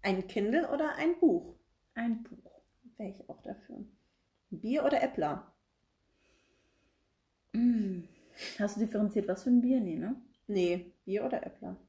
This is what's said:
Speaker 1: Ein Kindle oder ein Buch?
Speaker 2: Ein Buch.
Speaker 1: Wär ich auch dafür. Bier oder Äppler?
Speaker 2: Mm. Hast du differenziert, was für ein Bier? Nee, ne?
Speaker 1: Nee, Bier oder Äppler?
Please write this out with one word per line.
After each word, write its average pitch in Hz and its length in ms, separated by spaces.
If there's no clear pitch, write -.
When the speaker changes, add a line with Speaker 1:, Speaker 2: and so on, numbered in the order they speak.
Speaker 1:
Ein 190 240
Kindle 233 440
oder 294 240
ein 320 240
Buch? 302 360
Speaker 2:
Ein 233 260
Buch. - 400
Speaker 1:
Wär 202 120
ich 190 180
auch - 140
dafür. - 420
Bier 220 340
oder 285 160
Äppler? - 500
Speaker 2:
Mm. 214 500
Hast 208 160
du 208 60
differenziert, 208 460
was 190 160
für 254 60
ein 247 120
Bier? 247 200
Nee, 175 140
ne? 220 200
Speaker 1:
Nee, 180 460
Bier 208 200
oder - 180
Äppler? - 320